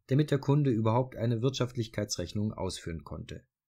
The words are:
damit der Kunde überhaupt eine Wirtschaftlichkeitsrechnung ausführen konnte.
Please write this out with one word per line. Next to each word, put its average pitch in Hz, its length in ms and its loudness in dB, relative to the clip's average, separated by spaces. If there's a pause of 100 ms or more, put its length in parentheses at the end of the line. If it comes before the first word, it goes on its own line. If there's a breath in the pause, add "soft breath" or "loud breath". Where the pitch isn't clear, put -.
damit 147 240 4
der 139 80 2
Kunde 139 320 4
überhaupt 110 420 2
eine 117 260 0
Wirtschaftlichkeitsrechnung 110 1120 -2
ausführen 85 520 -6
konnte. - 420 -12 (220)